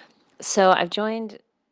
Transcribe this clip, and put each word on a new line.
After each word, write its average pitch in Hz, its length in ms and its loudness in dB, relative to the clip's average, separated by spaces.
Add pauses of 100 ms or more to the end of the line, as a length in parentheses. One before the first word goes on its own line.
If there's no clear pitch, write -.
(420)
So 190 300 4
I've 175 180 0
joined 220 480 -8 (340)